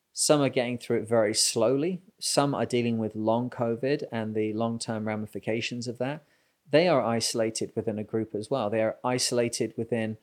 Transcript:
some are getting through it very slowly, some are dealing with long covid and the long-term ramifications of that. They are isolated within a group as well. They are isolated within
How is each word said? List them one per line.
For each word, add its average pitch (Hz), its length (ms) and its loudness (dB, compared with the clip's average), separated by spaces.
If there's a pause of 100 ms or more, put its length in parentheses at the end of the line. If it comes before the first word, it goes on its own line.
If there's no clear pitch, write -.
(120)
some - 280 4
are 135 80 4
getting 123 300 0
through 117 200 0
it 107 100 -4
very 110 260 4
slowly, 139 680 2 (180)
some 143 360 0
are 110 100 0
dealing 117 340 0
with 110 160 -2
long 113 360 2
covid 127 600 -2
and 110 240 -4
the 107 200 0
long-term 113 520 -2
ramifications 110 800 -4
of 117 120 -8
that. 131 260 -6 (460)
They 160 180 6
are 139 140 4
isolated 113 760 0
within 110 220 -2
a 110 60 -4
group 110 300 -4
as 107 160 -6
well. 117 200 0
They 110 120 2
are 110 220 0
isolated 120 720 0
within 113 460 -2